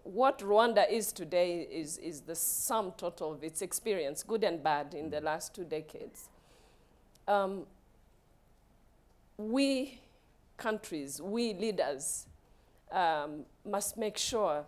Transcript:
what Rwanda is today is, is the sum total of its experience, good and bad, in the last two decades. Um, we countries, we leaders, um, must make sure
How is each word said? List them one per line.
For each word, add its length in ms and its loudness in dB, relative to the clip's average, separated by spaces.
what 340 4
Rwanda 520 6
is 220 0
today 500 0
is, 360 -6
is 240 -8
the 140 -10
sum 600 0
total 360 -4
of 120 -10
its 200 -6
experience, 580 -2
good 220 0
and 200 0
bad, 300 2
in 160 -6
the 100 -2
last 360 -2
two 80 -8
decades. 680 -8
Um, 380 2
we 640 2
countries, 640 -4
we 340 0
leaders, 720 -2
um, 540 0
must 320 -2
make 200 -2
sure 500 2